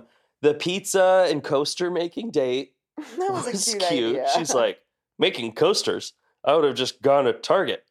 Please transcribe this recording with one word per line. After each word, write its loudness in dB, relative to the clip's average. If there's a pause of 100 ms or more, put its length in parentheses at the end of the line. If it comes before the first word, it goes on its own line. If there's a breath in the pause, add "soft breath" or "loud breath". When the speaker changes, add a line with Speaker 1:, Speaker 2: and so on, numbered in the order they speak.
(400 soft breath)
Speaker 1:
the 4
pizza 2
and -2
coaster -2
making -4
date -2 (120)
Speaker 2:
<laughs> -20
That -6
was -4
a -6
Speaker 1:
was -4
Speaker 2:
cute -4
Speaker 1:
cute. 0
Speaker 2:
idea. -4
Speaker 1:
She's -2
like, 0 (400)
"Making -2
coasters? 0 (320)
I 4
would 4
have 2
just -4
gone 4
to 2
Target. -2